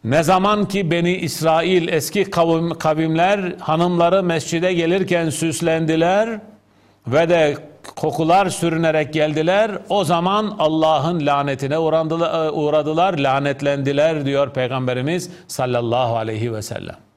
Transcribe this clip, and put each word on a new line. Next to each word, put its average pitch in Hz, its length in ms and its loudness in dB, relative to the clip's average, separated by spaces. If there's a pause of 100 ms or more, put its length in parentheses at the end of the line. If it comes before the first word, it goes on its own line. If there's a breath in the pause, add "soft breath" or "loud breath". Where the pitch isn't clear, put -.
Ne 139 180 2
zaman 190 460 2
ki 185 220 -2
Beni 170 260 2
İsrail, 165 720 0
eski 180 360 0
kavim, 165 540 0
kavimler 165 840 0
hanımları 175 640 2
mescide 170 500 -2
gelirken 170 580 0
süslendiler 165 1080 0 (680 soft breath)
ve 156 220 2
de 156 280 2 (400)
kokular 165 500 2
sürünerek 160 680 0
geldiler, 160 580 0 (180)
o 196 160 0
zaman 185 540 0
Allah'ın 156 680 2
lanetine 143 520 -2
uğrandıla-, 160 720 0
uğradılar, 156 680 0
lanetlendiler 139 1080 0
diyor 139 260 0
Peygamberimiz 131 800 -4 (180 loud breath)
sallallahu 120 680 0
aleyhi 110 380 -4
ve 107 80 -8
sellem. - 340 -10 (200)